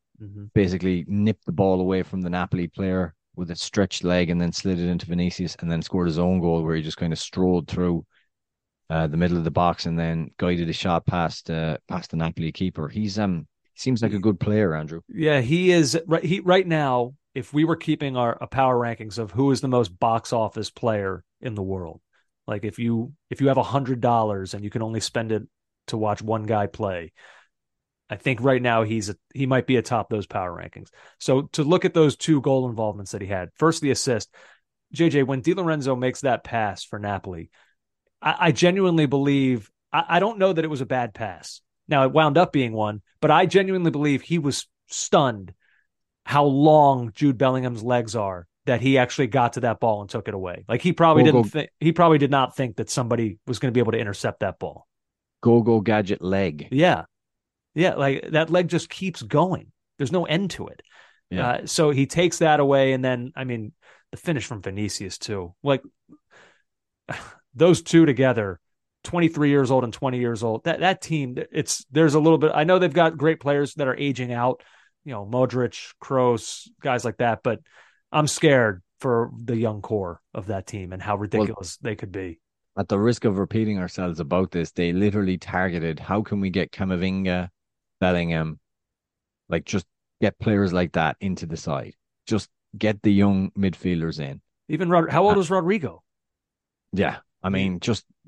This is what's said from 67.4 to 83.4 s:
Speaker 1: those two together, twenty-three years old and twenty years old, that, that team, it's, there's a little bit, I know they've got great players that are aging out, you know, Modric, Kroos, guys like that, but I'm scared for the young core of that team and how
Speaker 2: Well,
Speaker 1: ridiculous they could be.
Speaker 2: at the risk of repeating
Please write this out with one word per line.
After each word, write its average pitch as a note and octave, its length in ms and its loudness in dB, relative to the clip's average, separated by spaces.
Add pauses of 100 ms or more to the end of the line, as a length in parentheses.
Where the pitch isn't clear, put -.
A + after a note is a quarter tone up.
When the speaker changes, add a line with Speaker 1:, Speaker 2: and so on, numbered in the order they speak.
Speaker 1:
those D#3+ 280 6
two E3 240 6
together, A2+ 540 0 (440)
twenty-three D#3+ 460 0
years C#3 200 4
old B2+ 140 2
and A2 80 -6
twenty B2+ 260 -4
years A#2 240 -2
old, A2 220 -4
that, E3 160 -2
that F#3 200 0
team, C3+ 360 -4 (160)
it's, - 380 -6
there's D3 240 4
a D#3 60 4
little E3 180 6
bit, D3+ 160 4
I D3+ 100 4
know F3+ 140 6
they've F3 140 2
got E3 240 4
great D#3 240 0
players C#3+ 340 0
that C#3+ 140 -2
are B2 80 0
aging B2+ 360 -4
out, B2 300 -2 (420)
you C#3+ 80 -12
know, G2+ 120 -10
Modric, A#2+ 800 -2
Kroos, B2 640 0 (120)
guys B2 240 -2
like A2+ 140 -4
that, A#2+ 240 0
but A2 180 -2 (520)
I'm D3+ 140 2
scared A#2+ 560 2 (180)
for A#2+ 360 -2
the A#2 200 -6
young G#2+ 260 -4
core F#2+ 380 -6 (120)
of G2+ 140 -10
that G2 200 -8
team F#2 260 -12
and F2+ 100 -12
how G2+ 120 -2
Speaker 2:
Well, G2 80 -4
Speaker 1:
ridiculous G#2 560 -4
they A2+ 180 -8
could G2 160 -12
be. F#2 280 -10 (380)
Speaker 2:
at G2 100 -4
the G2 100 0
risk A2+ 260 0
of G2+ 140 2
repeating G#2+ 400 -2